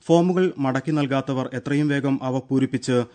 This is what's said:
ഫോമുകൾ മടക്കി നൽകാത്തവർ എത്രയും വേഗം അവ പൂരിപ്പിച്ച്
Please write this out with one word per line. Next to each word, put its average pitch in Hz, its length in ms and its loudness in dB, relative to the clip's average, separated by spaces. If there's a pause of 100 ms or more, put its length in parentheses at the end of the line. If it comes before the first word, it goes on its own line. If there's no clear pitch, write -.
ഫോമുകൾ 175 520 4
മടക്കി 131 320 -2
നൽകാത്തവർ 135 600 -2
എത്രയും 143 360 -2
വേഗം 139 340 0
അവ 131 160 -2
പൂരിപ്പിച്ച് 131 580 0 (180)